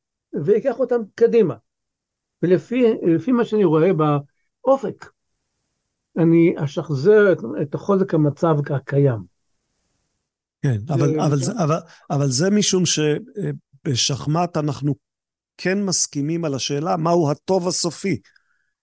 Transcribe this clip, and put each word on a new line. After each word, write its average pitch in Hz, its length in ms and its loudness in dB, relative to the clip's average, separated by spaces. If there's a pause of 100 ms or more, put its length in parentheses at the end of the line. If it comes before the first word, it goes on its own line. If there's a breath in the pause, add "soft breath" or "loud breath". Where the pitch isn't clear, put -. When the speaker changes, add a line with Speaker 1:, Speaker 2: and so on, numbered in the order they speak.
(340)
Speaker 1:
ואקח 214 460 0
אותם 240 220 0 (140)
קדימה. 214 400 2 (880)
ולפי, 185 400 2 (200)
לפי 165 280 0
מה 240 140 2
שאני 214 180 0
רואה 160 300 4
באופק, 156 1120 -2 (1120)
אני 165 400 4
אשחזר 175 720 2
את, 156 60 2 (240)
את 147 140 -6
החוזק 185 380 -2
המצב 156 420 2 (140)
הקיים." 139 640 -2 (1300)
Speaker 2:
כן, 127 140 0 (100)
Speaker 1:
זה - 60 -4
Speaker 2:
אבל, 143 260 0
אבל 147 180 0
Speaker 1:
זה 131 80 -2
Speaker 2:
זה, 208 180 -4
אבל, 156 140 0 (320 soft breath)
אבל 143 180 0
זה 139 220 0
משום 190 360 2
ש-, - 140 0
אה, 151 500 -2 (360)
בשחמט 151 720 -2
אנחנו 143 380 -2 (640)
כן 196 280 -2
מסכימים 165 600 -2
על 143 80 -2
השאלה 147 440 -4
מהו 165 340 2
הטוב 180 360 -2
הסופי. 170 520 -2 (640)